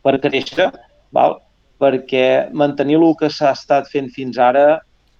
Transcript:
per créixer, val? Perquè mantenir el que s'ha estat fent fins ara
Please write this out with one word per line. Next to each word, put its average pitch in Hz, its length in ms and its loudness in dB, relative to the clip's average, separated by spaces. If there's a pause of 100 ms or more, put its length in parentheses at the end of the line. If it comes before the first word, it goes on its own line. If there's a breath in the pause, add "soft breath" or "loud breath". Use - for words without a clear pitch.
per 135 200 0
créixer, 139 480 -2 (420 loud breath)
val? 135 260 0 (420)
Perquè 131 720 0
mantenir 147 480 0
el 165 180 4
que 151 140 -2
s'ha 143 240 0
estat - 320 -2
fent 135 240 -6
fins 127 260 -8
ara 143 420 4 (400)